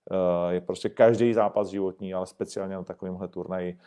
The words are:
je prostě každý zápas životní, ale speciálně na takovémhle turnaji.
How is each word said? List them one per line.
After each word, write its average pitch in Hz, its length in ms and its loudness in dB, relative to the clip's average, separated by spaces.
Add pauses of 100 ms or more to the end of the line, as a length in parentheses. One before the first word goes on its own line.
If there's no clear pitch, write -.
(500)
je 90 120 0
prostě 95 280 -4
každý 117 440 6
zápas 104 340 2
životní, 95 460 -4
ale 92 140 -4
speciálně 95 480 -8
na 92 80 -8
takovémhle 92 440 -10
turnaji. 90 600 -6